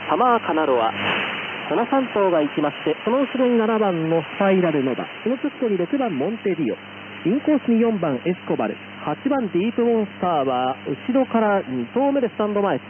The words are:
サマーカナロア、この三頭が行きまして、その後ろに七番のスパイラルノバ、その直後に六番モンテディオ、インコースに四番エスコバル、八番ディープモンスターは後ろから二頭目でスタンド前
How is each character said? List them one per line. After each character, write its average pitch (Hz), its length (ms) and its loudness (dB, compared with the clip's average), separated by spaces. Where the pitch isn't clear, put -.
サ 151 60 2
マ 240 200 4
ー 214 100 -2
カ 175 60 -2
ナ 156 140 2
ロ 135 100 4
ア、 110 160 2
こ 151 60 0
の 233 100 0
三 269 220 0
頭 196 220 2
が 160 120 4
行 143 100 -2
き - 80 -4
ま 147 100 2
し - 140 -10
て、 156 100 2
そ 214 60 0
の 262 100 2
後 262 180 -2
ろ 254 80 4
に 240 120 4
七 220 200 2
番 170 320 2
の 165 100 4
ス 156 60 -4
パ 196 120 4
イ 190 100 4
ラ 175 120 4
ル 143 120 2
ノ 131 100 0
バ、 98 120 -6
そ 220 60 0
の 262 60 0
直 277 220 -4
後 240 100 0
に 196 100 0
六 175 180 -2
番 247 160 0
モ 143 160 -2
ン 226 100 -4
テ 190 160 -2
デ 160 100 -2
ィ 107 80 0
オ、 - 40 -4
イ 190 40 4
ン 277 80 2
コ 302 120 2
ー 285 120 2
ス 240 60 0
に 226 100 4
四 226 180 2
番 147 280 0
エ 180 80 0
ス - 20 -14
コ 156 100 0
バ 117 120 0
ル、 104 80 -6
八 151 260 -2
番 262 180 0
デ 175 100 0
ィ 208 100 2
ー 233 40 -4
プ 240 100 0
モ 233 200 4
ン 202 40 -2
ス - 140 -10
タ 165 240 2
ー - 20 0
は 127 300 0
後 143 320 -4
ろ 262 60 4
か 226 160 0
ら 202 260 2
二 127 280 -4
頭 277 180 2
目 277 80 0
で 233 80 0
ス - 80 -10
タ 220 80 0
ン 208 80 -2
ド 208 80 0
前 196 180 0